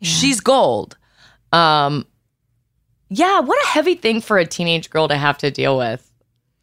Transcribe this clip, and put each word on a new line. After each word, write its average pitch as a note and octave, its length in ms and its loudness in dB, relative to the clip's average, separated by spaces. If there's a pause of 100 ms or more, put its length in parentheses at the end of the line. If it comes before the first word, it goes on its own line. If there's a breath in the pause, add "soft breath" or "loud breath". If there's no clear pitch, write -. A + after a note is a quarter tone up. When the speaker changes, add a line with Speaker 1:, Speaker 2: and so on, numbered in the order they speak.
Speaker 1:
Yeah. F3+ 80 -8
Speaker 2:
She's G3+ 320 -2
gold." F3 560 0 (560 soft breath)
Um, D3 520 2 (1040)
yeah, F4 320 2
what F4+ 240 0
a - 40 -2
heavy D#4 260 0
thing A3 260 -2
for G#3 180 0
a E3+ 80 2
teenage E3 440 -4
girl D#3 180 0
to D3+ 80 -2
have C#3+ 220 0
to D3 120 -2
deal C3+ 280 -2
with. A#2+ 240 -6 (600)